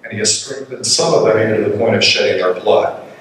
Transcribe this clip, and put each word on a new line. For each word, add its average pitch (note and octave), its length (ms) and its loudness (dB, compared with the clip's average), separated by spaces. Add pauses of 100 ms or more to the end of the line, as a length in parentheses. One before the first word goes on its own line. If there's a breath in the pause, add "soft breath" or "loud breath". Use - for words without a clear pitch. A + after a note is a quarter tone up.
And G#2 100 -12
he G#2 60 -8
has G#2+ 140 0
strengthened - 540 -8
some - 260 0
of - 120 4
them A2 120 4
even A2 260 0
to G#2 60 0
the G#2 80 -2
point A2+ 180 2
of A2+ 80 2
shedding - 340 2
their F2+ 160 0
blood. - 480 0 (200 loud breath)